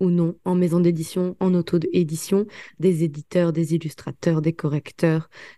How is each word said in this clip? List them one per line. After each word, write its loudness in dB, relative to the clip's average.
ou 2
non, 2
en 0
maison 2
d'édition, 0
en 2
auto-édition, 0
des 2
éditeurs, 0
des 0
illustrateurs, -2
des 0
correcteurs. -2